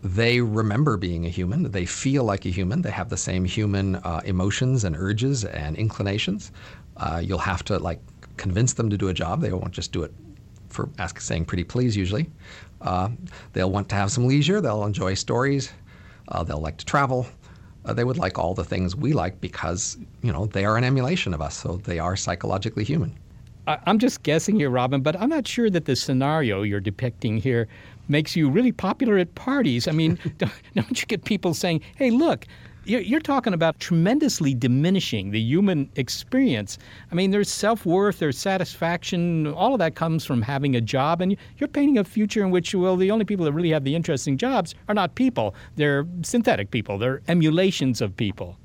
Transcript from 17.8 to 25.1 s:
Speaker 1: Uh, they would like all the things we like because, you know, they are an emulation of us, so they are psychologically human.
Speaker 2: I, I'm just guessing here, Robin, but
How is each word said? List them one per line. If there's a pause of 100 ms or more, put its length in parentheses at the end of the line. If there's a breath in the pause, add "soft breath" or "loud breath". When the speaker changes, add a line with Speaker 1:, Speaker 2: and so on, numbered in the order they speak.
Speaker 1:
Uh,
they
would
like
all
the
things
we
like
because, (240)
you
know,
they
are
an
emulation
of
us,
so
they
are
psychologically
human. (500)
Speaker 2:
I,
I'm
just
guessing
here,
Robin,
but